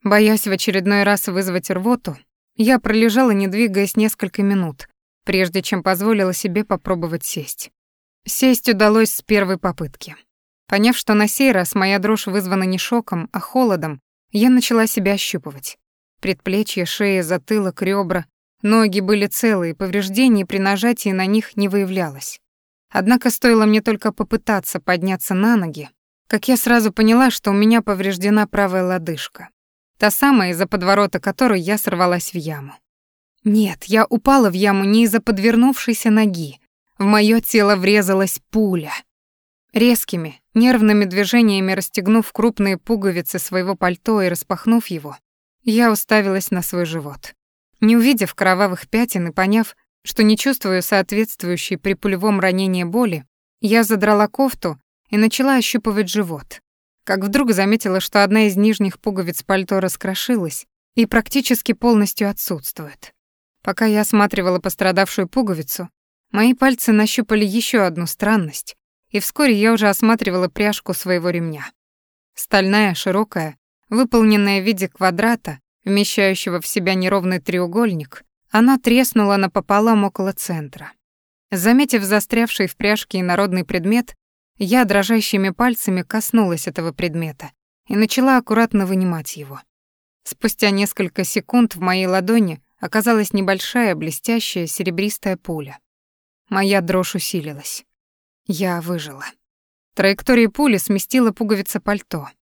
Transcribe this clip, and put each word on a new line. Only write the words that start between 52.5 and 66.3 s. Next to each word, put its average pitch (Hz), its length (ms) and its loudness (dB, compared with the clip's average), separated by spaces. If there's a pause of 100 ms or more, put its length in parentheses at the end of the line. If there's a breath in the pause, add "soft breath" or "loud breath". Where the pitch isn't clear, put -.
боли, 175 420 -2 (360)
я 220 240 2
задрала 208 420 2
кофту 208 540 -4 (300)
и 208 60 -2
начала 240 380 2
ощупывать 214 540 0
живот. 175 520 -6 (440)
Как 190 200 -2
вдруг 226 280 2
заметила, 196 480 0
что 202 220 2
одна 214 240 4
из 190 100 0
нижних 208 440 0
пуговиц 185 420 -6
пальто 190 380 -2
раскрошилась 190 840 -4 (280)
и 233 120 4
практически 240 640 -2
полностью 208 580 0
отсутствует. - 840 -10 (500)
Пока 220 240 -2
я 214 160 2
осматривала 202 580 0
пострадавшую 185 680 -2
пуговицу, 180 600 -4 (420)